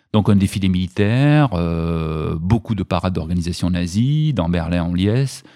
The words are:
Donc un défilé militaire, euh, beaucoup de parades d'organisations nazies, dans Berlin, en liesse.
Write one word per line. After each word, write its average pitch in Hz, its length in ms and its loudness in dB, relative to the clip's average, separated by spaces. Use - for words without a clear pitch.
Donc 107 160 2
un 107 60 6
défilé 98 340 2
militaire, 113 840 2
euh, 82 880 -2
beaucoup 107 340 0
de 92 80 -2
parades 92 320 -2
d'organisations 87 560 -2
nazies, 117 600 0
dans 87 160 0
Berlin, 85 340 0
en 87 100 -4
liesse. 104 520 0